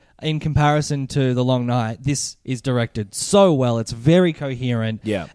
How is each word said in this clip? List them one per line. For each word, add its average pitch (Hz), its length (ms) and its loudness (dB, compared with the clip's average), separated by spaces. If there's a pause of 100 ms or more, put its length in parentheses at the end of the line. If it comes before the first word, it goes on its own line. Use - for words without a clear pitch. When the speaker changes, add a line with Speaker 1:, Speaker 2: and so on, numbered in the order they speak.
(220)
Speaker 1:
in 156 180 -4
comparison 147 680 0
to 131 260 0
The 123 100 0
Long 123 220 0
Night, 120 380 -4
this 139 420 -4
is 127 160 -6
directed 117 520 -4
so 196 400 4
well. 123 260 0
It's 113 140 -6
very 160 400 4
coherent. 120 680 -4
Speaker 2:
Yeah. 98 320 -2